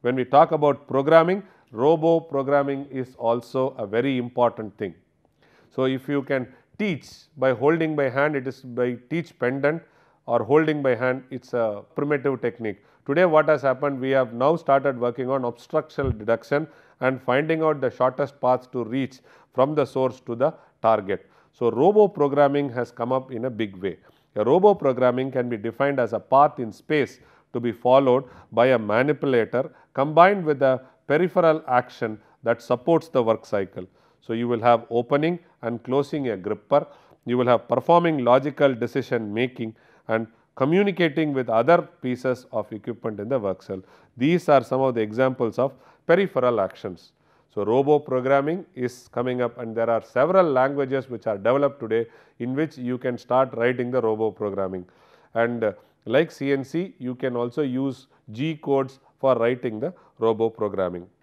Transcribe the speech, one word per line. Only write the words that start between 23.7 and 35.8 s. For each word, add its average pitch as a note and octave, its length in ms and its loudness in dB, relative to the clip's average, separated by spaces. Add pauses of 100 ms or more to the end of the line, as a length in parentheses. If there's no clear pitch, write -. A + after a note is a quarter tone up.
way. F2+ 200 -6 (380)
A G#2+ 80 -2
robo F#3 320 6
programming B2+ 560 0
can B2 180 -4
be A#2+ 80 -6
defined C3+ 420 -2
as A#2 140 -2
a G#2 60 -4
path C#3+ 400 2
in A2 120 -8
space - 480 -4 (340)
to A#2+ 60 -4
be A#2 120 -4
followed C3 540 4 (260)
by A2+ 160 4
a C3 100 4
manipulator B2 960 0 (220)
combined E3 520 4
with C#3+ 160 0
a C3 200 2 (260)
peripheral D#3+ 600 2
action B2 520 -2 (240)
that A#2+ 180 -2
supports D#3+ 460 0
the B2+ 160 0
work A2 220 0
cycle. F#2+ 400 -6 (340)
So - 140 -10
you A#2+ 160 -4
will A#2+ 100 -2
have A#2 300 4
opening C#3+ 500 0 (220)
and A#2 220 -6